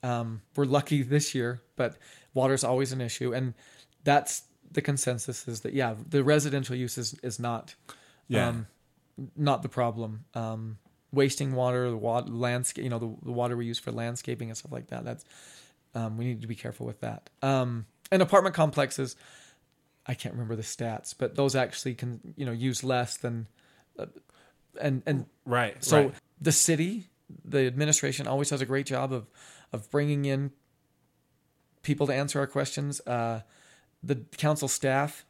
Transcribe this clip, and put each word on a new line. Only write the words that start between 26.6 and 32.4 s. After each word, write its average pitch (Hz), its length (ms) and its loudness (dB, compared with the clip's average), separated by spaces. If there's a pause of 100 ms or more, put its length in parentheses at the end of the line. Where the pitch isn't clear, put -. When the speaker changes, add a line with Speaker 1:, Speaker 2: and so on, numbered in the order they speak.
Speaker 1:
the 135 220 2
administration 139 640 0
always 139 220 0
does 139 100 -2
a 131 60 -2
great 135 200 0
job 131 260 -2
of, 113 140 -4 (460)
of 107 180 -10
bringing 147 340 2
in 135 280 0 (1300)
people 147 240 2
to 135 80 0
answer 139 240 0
our 139 80 0